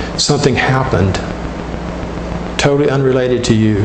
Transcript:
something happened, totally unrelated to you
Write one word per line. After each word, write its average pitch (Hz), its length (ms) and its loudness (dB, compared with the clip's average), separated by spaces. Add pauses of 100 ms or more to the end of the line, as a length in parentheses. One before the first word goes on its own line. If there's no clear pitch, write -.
(180)
something 143 380 2
happened, 117 600 0 (1400)
totally 143 300 2
unrelated 127 560 2
to 117 100 4
you 107 300 4